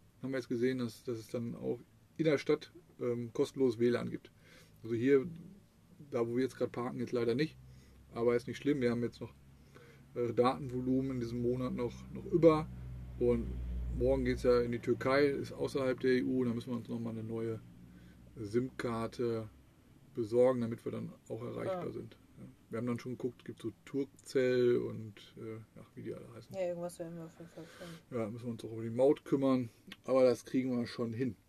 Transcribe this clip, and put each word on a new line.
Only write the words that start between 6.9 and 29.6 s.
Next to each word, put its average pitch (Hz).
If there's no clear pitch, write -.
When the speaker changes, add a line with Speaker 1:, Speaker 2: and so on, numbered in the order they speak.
Speaker 1:
jetzt 117
leider 117
nicht. 156
Aber 120
ist 120
nicht 120
schlimm, 139
wir 120
haben 117
jetzt 120
noch, 117
äh, 120
Datenvolumen 127
in 127
diesem 117
Monat 127
noch, 123
noch -
über. 160
Und 120
morgen 127
geht's 127
ja 123
in 120
die 120
Türkei, 131
ist 135
außerhalb 131
der 131
E 127
U. 127
Da 117
müssen 117
wir 120
uns 113
nochmal 117
eine 110
neue 113
sim-Karte 113
besorgen, 120
damit 113
wir 117
dann 113
auch 117
erreichbar 120
Speaker 2:
Ja. 117
Speaker 1:
sind. 117
Ja. -
Wir 113
haben 123
dann 120
schon 127
geguckt, 123
es -
gibt -
so -
Turkcell 127
und, 113
äh, 113
ach, -
wie 120
die 113
alle -
heißen. 113
Speaker 2:
Ja, 190
irgendwas 175
werden 170
wir 165
auf 165
jeden 170
Fall 160
finden. 165
Speaker 1:
Ja, 110
müssen 117
wir 117
uns 113
auch 107
um 113
die 117
Maut 135
kümmern. 131